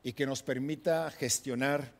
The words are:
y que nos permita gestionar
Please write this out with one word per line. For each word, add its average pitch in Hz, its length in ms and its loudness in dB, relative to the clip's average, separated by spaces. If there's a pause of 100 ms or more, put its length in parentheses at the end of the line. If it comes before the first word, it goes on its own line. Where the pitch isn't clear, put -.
y 123 100 -4
que 139 140 0
nos 135 160 -2
permita 151 720 0
gestionar 135 880 0